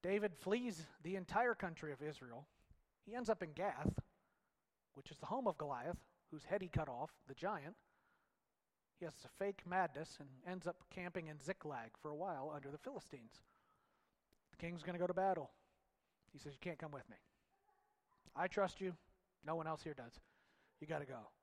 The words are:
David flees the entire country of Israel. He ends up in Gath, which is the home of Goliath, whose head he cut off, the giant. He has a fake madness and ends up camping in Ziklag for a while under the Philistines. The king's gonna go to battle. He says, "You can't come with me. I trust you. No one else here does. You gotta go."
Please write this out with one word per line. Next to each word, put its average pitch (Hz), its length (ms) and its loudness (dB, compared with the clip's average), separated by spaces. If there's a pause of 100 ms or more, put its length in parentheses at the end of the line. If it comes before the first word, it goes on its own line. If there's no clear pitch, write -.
David 196 320 4
flees 202 520 2 (160)
the 180 140 0
entire 214 380 6
country 165 380 -2
of 139 100 -6
Israel. 135 440 -6 (580)
He 202 100 -10
ends 240 140 0
up 208 140 6
in 156 100 -4
Gath, 165 460 2 (960)
which - 160 -12
is 156 80 -12
the - 80 -8
home 240 200 2
of 175 120 4
Goliath, 143 460 -2 (260)
whose 156 140 -8
head 196 180 2
he 180 60 -6
cut 151 200 2
off, 131 220 -2 (160)
the 135 80 -10
giant. 175 420 -2 (1200)
He 175 60 -8
has 156 100 -6 (100)
a - 40 -14
fake 196 380 -2
madness 165 540 2
and 143 80 -12 (180)
ends 180 200 -4
up 175 240 -4
camping 175 380 -4
in 151 120 -8
Ziklag 135 580 -4
for 156 120 -6
a 151 60 -4
while 156 380 0
under 139 160 -6
the 147 80 -8
Philistines. 147 640 -10 (1080)
The - 80 -20
king's 170 240 -4
gonna 175 160 -2
go 180 80 4
to 180 80 2
battle. 185 360 6 (840)
He 143 60 -14
says, 143 140 -8
"You 131 80 -14
can't 170 180 -2
come 151 140 -6
with 135 160 -10
me. 104 80 -16 (1200)
I 170 100 6
trust 190 340 4
you. 180 160 0 (460)
No 156 120 0
one 160 120 -2
else 160 160 -2
here 151 120 -4
does. 120 260 -12 (580)
You 151 80 -10
gotta 147 200 0
go." 120 240 -10 (120)